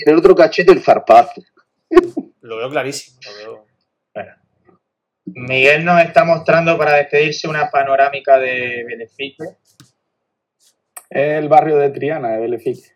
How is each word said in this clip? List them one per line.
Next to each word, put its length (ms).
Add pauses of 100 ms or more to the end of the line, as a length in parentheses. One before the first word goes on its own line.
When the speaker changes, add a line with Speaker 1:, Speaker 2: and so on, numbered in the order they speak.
Speaker 1:
en 100
el 40
otro 160
cachete 380
el 100
zarpazo. 600 (1000)
Speaker 2:
Lo 160
veo 140
clarísimo. 540
Lo 120 (160)
veo. 140 (480)
Speaker 3:
Bueno. 180 (920)
Miguel 580
nos 180
está 220
mostrando 520
para 180
despedirse 520
una 240
panorámica 680
de 480
Belefique. 580 (1700)
Speaker 4:
El 380
barrio 280
de 140
Triana, 400
de 100
Belefique. 560